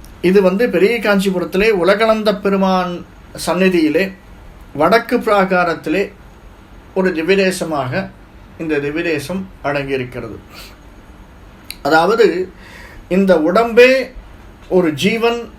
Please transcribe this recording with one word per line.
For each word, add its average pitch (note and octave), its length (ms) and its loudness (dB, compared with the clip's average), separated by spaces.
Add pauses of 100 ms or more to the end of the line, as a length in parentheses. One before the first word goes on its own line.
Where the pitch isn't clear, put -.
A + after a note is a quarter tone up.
(200)
இது F#3+ 220 4
வந்து G3 260 2
பெரிய G3+ 300 0
காஞ்சிபுரத்திலே G3 720 0
உலகளந்த G#3 680 2
பெருமான் F#3 680 -2 (420)
சந்நிதியிலே F3 680 2 (600)
வடக்கு A3 440 2
பிராகாரத்திலே F#3 960 0 (840)
ஒரு F#3 160 0
திவ்யதேசமாக E3 1000 -2 (480)
இந்த D#3 180 -4
திவ்யதேசம் D#3+ 680 -4 (200)
அடங்கியிருக்கிறது. C3 720 -6 (1500)
அதாவது, F3+ 720 2 (560)
இந்த F#3 300 2
உடம்பே A#3 760 4 (580)
ஒரு F3 220 2
ஜீவன், A3+ 560 -2 (100)